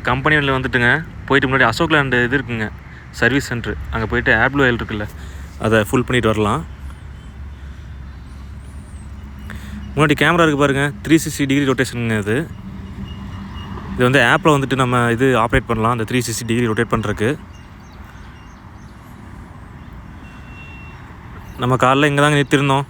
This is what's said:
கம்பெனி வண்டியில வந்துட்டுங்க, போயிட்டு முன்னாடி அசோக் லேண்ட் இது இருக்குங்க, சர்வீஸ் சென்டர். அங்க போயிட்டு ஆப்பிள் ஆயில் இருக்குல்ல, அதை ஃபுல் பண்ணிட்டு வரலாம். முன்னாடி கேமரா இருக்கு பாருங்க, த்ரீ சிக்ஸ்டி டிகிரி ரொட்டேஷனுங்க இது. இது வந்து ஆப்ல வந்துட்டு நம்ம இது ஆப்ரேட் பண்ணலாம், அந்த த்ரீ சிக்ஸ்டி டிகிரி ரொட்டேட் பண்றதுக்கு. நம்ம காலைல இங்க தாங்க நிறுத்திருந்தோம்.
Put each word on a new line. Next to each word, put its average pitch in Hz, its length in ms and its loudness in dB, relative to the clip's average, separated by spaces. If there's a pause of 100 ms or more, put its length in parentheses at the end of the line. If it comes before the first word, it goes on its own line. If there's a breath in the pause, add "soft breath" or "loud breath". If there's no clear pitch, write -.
கம்பெனி 139 320 2
வண்டியில 139 220 4
வந்துட்டுங்க, 123 320 2 (360)
போயிட்டு 135 220 4
முன்னாடி 131 200 4
அசோக் 156 260 2
லேண்ட் 135 240 2
இது 123 200 2
இருக்குங்க, 117 280 -2 (460 loud breath)
சர்வீஸ் 127 360 2
சென்டர். 104 300 -4 (140)
அங்க 113 140 -2
போயிட்டு 120 300 0
ஆப்பிள் 131 280 4
ஆயில் 120 160 4
இருக்குல்ல, 104 260 -6 (540 loud breath)
அதை 110 240 4
ஃபுல் 123 220 2
பண்ணிட்டு 113 260 2
வரலாம். 107 300 0 (3250 loud breath)
முன்னாடி 151 260 4
கேமரா 165 300 4
இருக்கு 147 180 4
பாருங்க, 139 200 2 (180)
த்ரீ 156 140 4
சிக்ஸ்டி 151 300 0
டிகிரி 139 200 2
ரொட்டேஷனுங்க 120 540 0
இது. 107 180 0 (1500)
இது - 140 0
வந்து 131 220 6
ஆப்ல 151 300 6
வந்துட்டு 131 200 0
நம்ம 123 260 2 (100)
இது 120 160 2 (100)
ஆப்ரேட் 117 320 2
பண்ணலாம், 113 260 2
அந்த 113 80 -2
த்ரீ 117 180 0
சிக்ஸ்டி 113 260 -6
டிகிரி 117 220 2
ரொட்டேட் 110 240 0
பண்றதுக்கு. 104 360 0 (4000)
நம்ம 123 160 2
காலைல 135 340 6
இங்க 143 120 4
தாங்க 147 180 6
நிறுத்திருந்தோம். 139 500 4